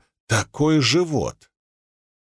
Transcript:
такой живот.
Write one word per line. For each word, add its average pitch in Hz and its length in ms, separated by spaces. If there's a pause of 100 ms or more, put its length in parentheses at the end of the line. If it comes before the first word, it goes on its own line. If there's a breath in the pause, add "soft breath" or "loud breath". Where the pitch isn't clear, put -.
(280)
такой 147 520
живот. 135 720 (880)